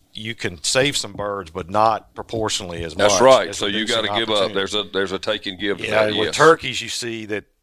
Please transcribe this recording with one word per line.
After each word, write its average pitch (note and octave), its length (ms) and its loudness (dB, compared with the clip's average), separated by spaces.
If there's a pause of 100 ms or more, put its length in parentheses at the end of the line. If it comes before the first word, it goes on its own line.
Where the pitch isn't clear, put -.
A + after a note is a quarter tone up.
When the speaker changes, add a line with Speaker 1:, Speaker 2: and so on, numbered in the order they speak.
(140)
Speaker 1:
you A2 220 -10
can F2 280 -8
save C3+ 340 0
some G2+ 160 -8
birds, G2+ 380 -6
but F2 180 -10
not G#2+ 440 2
proportionally G2+ 680 -6
as D#2+ 120 -8
Speaker 2:
That's G2+ 180 4
Speaker 1:
much F#2+ 80 2
Speaker 2:
right. A#2+ 280 8
Speaker 1:
as G2+ 80 -10
Speaker 2:
So G#2+ 100 -2
you G2+ 140 -2
Speaker 1:
reducing A2+ 240 0
Speaker 2:
gotta G#2 140 -2
give A2+ 100 -2
up. A2 60 0
Speaker 1:
opportunity. F#2+ 200 0
Speaker 2:
There's G2 200 -2
a, G#2 80 -2
there's F#2 300 -4
a F#2 60 -4
take G#2+ 260 -4
and F#2+ 120 -8
give G2 200 -4
to A2 100 -8
Speaker 1:
Yeah, G#2+ 200 2
Speaker 2:
that, G#2 80 -2
Speaker 1:
with G#2+ 120 -2
Speaker 2:
yes. D#2 80 -6
Speaker 1:
turkeys, C3+ 460 4
you A#2 80 -10
see A2+ 380 -8
that G2+ 180 -6 (180)